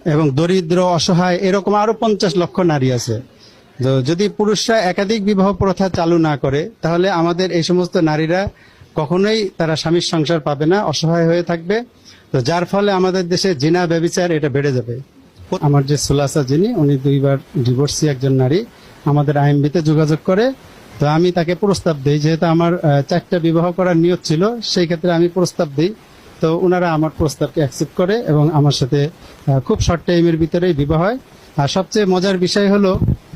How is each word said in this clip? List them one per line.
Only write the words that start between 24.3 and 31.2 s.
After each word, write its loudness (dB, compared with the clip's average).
সেই -2
ক্ষেত্রে -2
আমি 2
প্রস্তাব -2
দিই। 0
তো 0
ওনারা 2
আমার 0
প্রস্তাবকে -2
অ্যাকসেপ্ট -4
করে 0
এবং 2
আমার 2
সাথে, -2
আহ, -4
খুব -2
শর্ট -2
টাইমের 2
ভিতরেই 0
বিবাহ 0
হয়। 0